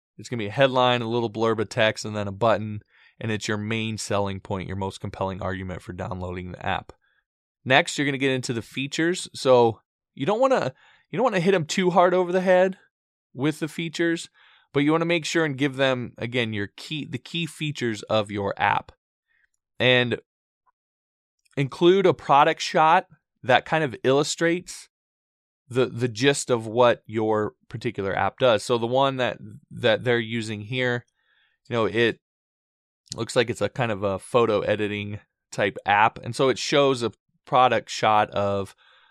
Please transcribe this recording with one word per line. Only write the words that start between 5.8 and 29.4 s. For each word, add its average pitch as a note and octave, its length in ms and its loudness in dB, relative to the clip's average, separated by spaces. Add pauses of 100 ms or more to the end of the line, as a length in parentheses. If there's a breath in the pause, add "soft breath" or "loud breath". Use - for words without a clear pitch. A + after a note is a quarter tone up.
for - 120 -14
downloading F2+ 580 -10
the - 140 -12
app. - 280 -6 (720)
Next, C#3 320 2
you're D3 80 0
gonna C#3 120 -2
get C3 140 0
into B2+ 220 -4
the A2+ 80 -4
features. D#3+ 720 -6
So A#2+ 480 4 (320)
you C3+ 120 -6
don't G#3 140 0
wanna, B3+ 340 2 (360 soft breath)
you D3+ 80 -8
don't A#3+ 80 0
wanna G#3 140 0
hit F#3+ 140 2
'em E3+ 120 0
too F3+ 240 0
hard F3+ 240 4
over F3+ 180 2
the F#3 100 0
head F#3 360 4 (560)
with D3 260 -2
the D#3+ 80 -6
features, E3+ 600 -4 (440 soft breath)
but C#3+ 80 2
you D3 100 4
wanna E3 140 2
make E3+ 200 0
sure E3 200 0
and C#3 120 -4
give C3+ 200 -2
them, C3 400 0
again, A#2 360 -4
your G2+ 140 -4
key, - 380 -10
the D#3+ 120 -10
key E3 280 -6
features B2+ 580 -6
of G#2+ 260 -2
your G2+ 280 -4
app. - 340 -2 (880)
And B2 400 2 (1400)
include F3 480 4
a D#3+ 80 4
product D#3 480 4
shot E3 460 2 (340)
that A#2+ 240 4
kind D#3+ 180 0
of A#2+ 200 -6
illustrates D#3 880 -2 (760)
the, A#2+ 180 2
the A#2+ 220 -4
gist B2+ 420 0
of A2+ 180 0
what A#2+ 380 2
your A2 480 -2 (140)
particular G#2+ 480 -6
app G2 240 -2
does. A#2+ 240 2
So A#2+ 140 0
the A2+ 100 -2
one C3+ 300 0
that, B2 200 -4 (340)